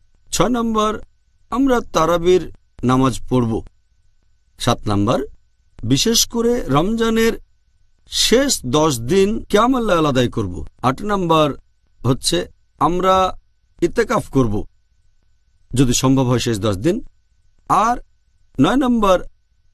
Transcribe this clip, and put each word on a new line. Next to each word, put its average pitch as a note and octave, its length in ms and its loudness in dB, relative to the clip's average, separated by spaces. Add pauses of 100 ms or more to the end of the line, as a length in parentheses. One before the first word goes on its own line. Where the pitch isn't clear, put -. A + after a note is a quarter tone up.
(300)
ছয় F3+ 180 0
নাম্বার, A3 460 -2 (560)
আমরা B3+ 300 0
তারাবির E3+ 720 0 (320)
নামাজ B2+ 440 2
পড়ব। A2+ 340 0 (960)
সাত - 300 -2
নাম্বার, G#2 320 0 (640)
বিশেষ C#3 440 0
করে A#3 400 -2
রমজানের A3+ 640 0 (760)
শেষ - 580 2
দশ D3 320 0
দিন G3 460 0
কিয়ামুল A#3+ 380 2
লাইল F3 240 2
আদায় B2+ 220 2
করব। F2+ 380 -6 (160)
আট B2+ 200 -2
নাম্বার E3+ 480 0 (540)
হচ্ছে - 420 0 (320)
আমরা F#3 600 2 (440)
ইতেকাফ G#3+ 480 -2
করব, A2 340 0 (1080)
যদি B2+ 200 2
সম্ভব C3+ 280 2
হয় B2 160 0
শেষ A2+ 200 -2
দশ G2+ 180 -2
দিন। E3 280 -2 (640)
আর G#3+ 280 0 (640)
নয় F#3 160 2
নাম্বার, A#3 420 2 (560)